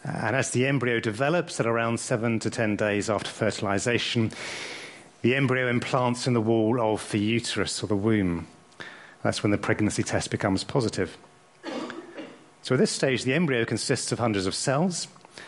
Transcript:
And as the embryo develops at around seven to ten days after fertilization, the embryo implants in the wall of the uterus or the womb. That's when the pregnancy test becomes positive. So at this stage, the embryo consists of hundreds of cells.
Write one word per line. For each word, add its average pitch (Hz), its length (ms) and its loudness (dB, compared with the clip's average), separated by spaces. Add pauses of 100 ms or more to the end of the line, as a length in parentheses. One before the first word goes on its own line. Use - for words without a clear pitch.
And - 320 -2
as 131 160 0
the 123 140 2
embryo 123 360 2
develops 143 580 0
at 110 80 2
around 117 320 0
seven 113 400 0
to 110 100 -2
ten 104 280 0
days 104 320 0
after 101 200 -2
fertilization, 110 1000 0 (880)
the 120 140 4
embryo 131 340 2
implants 120 560 0
in 127 80 4
the 117 80 4
wall 113 400 4
of 110 300 0
the 110 80 2
uterus 107 640 0
or - 40 -6
the 104 80 2
womb. 98 520 2 (720)
That's - 220 -2
when 107 80 4
the 101 80 2
pregnancy 107 420 0
test - 300 -2
becomes 98 320 0
positive. - 520 -2 (1500)
So 127 120 0
at 131 40 2
this 208 120 4
stage, 131 320 0
the 127 100 2
embryo 135 320 2
consists - 460 -2
of 113 80 -4
hundreds 104 280 2
of 95 80 -2
cells. 160 520 0 (400)